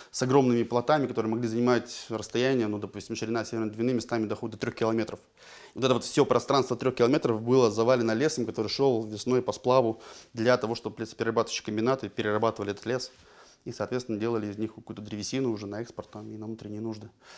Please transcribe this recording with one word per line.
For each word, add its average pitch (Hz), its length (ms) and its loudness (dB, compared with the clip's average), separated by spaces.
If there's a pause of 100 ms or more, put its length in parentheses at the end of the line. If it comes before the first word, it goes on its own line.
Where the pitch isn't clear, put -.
(100)
с - 120 -4
огромными 127 400 4
плотами, 131 440 2
которые 110 240 -2
могли 117 180 -2
занимать 120 600 0
расстояние, 120 580 0
ну, 104 120 -2
допустим, 101 360 -8
ширина 113 300 -4
Северной 110 260 -4
Двины 113 220 -2
местами 113 340 -2
доходит 107 300 -6
до - 60 -10
трех 117 120 -4
километров. 113 460 -2 (540)
И - 40 -10
вот 120 60 -2
это 127 100 6
вот 117 100 0
все - 200 4
пространство 123 520 2
трех 127 180 0
километров 120 480 4
было 120 280 6
завалено 113 420 4
лесом, 127 340 0
который 110 220 -4
шел 123 380 2
весной 120 360 0
по 107 100 -4
сплаву 123 480 2 (320)
для 120 240 4
того, 117 180 -2
чтобы 107 260 -8
лесоперерабатывающие 113 640 -2
комбинаты 110 440 0
перерабатывали 107 640 -2
этот - 140 -8
лес 123 260 -4 (520)
и, 120 80 -10
соответственно, 113 460 -4
делали 110 300 -2
из 101 100 -10
них 107 160 -6
какую-то 107 280 -14
древесину 110 500 -4
уже 104 160 -6
на 101 120 -8
экспорт - 300 -12
там, 107 220 -14
и 110 40 -12
на 107 100 -10
внутренние 107 340 -10
нужды. 107 280 -8 (300)